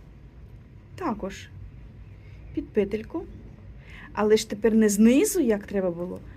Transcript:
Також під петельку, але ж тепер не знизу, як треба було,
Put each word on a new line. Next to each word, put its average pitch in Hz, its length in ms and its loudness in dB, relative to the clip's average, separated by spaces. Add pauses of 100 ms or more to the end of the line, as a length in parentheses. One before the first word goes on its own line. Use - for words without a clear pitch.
(960)
Також 214 520 -6 (1040)
під 294 140 -6
петельку, 220 540 -4 (920)
але 214 240 4
ж 220 140 -4
тепер 214 240 2
не 220 140 8
знизу, 254 520 6
як 214 260 2
треба 185 240 0
було, 180 300 -8 (160)